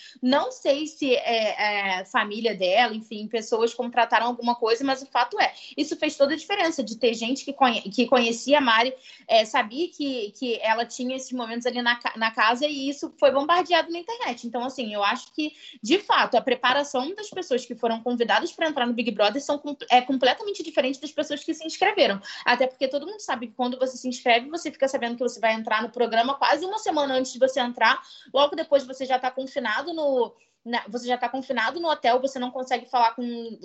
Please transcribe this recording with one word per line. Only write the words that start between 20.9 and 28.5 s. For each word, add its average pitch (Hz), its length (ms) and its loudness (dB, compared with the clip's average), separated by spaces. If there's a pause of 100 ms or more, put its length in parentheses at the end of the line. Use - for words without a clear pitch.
das 302 120 -12
pessoas 294 320 -4
que 330 100 -4
se 311 100 -14
inscreveram. 311 560 2 (240)
Até 247 220 4
porque 262 220 -4
todo 277 180 -4
mundo 403 140 -12
sabe 247 280 -8
que 214 60 -16
quando 254 240 -4
você 254 180 -2
se - 120 -8
inscreve, 247 420 2
você 320 220 -8
fica - 160 0
sabendo 240 280 -2
que 247 80 -4
você 240 160 -4
vai 220 140 2
entrar 220 300 -2
no 233 60 -6
programa 233 440 2
quase 285 320 2
uma 403 140 -4
semana 302 340 0
antes 262 180 0
de 247 80 -4
você 262 200 4
entrar. 240 420 2 (320)
Logo 294 220 4